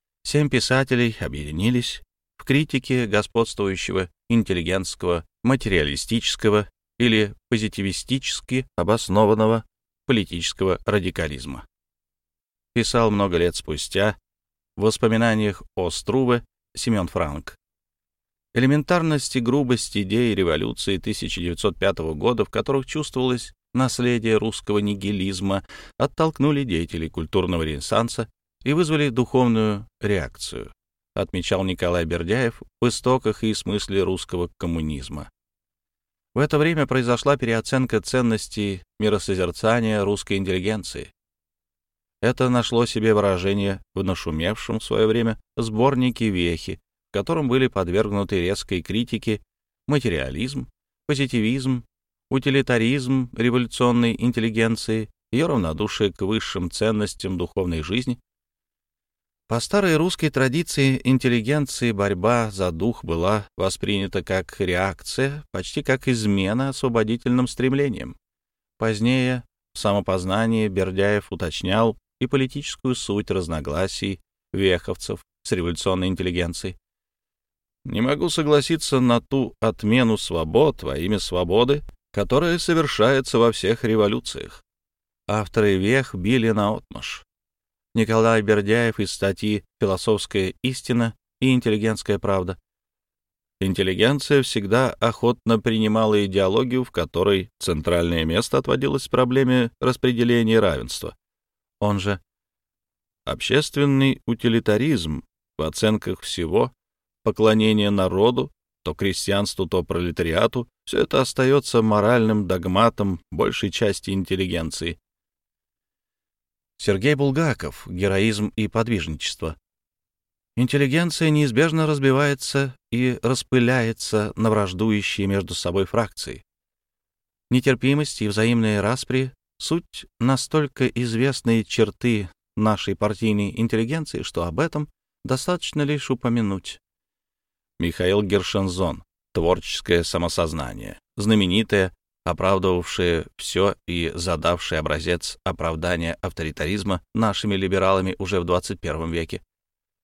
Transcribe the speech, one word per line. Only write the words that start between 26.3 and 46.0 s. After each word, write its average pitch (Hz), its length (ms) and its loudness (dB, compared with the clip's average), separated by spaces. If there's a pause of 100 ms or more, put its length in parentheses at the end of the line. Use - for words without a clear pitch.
деятелей 82 440 -4
культурного 87 540 -2
ренессанса 107 680 -2 (360)
и 131 80 0
вызвали 151 360 2
духовную 113 800 2 (140)
реакцию, 80 720 -4 (420)
отмечал 92 480 -2
Николай 87 420 0
Бердяев 87 560 -2 (200)
в 120 80 4
«Истоках 120 560 0
и 110 100 0
смысле 98 480 -2
русского 87 560 -4
коммунизма». 76 720 -6 (1040)
В 120 60 0
это 147 180 2
время 156 300 2
произошла 127 480 2
переоценка 117 640 0
ценностей 107 800 -2 (160)
миросозерцания 107 1040 0
русской 101 360 -2
интеллигенции. 95 760 -4 (1080)
Это 127 280 2
нашло 120 360 2
себе 110 300 2
выражение 98 640 2 (140)
в 98 80 -2
нашумевшем 92 800 -4
в - 40 -12
своё 110 220 2
время 113 340 0 (160)
сборнике 120 720 0